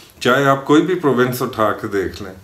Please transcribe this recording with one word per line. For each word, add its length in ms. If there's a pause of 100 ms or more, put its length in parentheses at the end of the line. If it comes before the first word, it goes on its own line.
(220)
चाहे 220
आप 200
कोई 160
भी 140
प्रोविंस 480
उठा 280
के 180
देख 340
लें, 220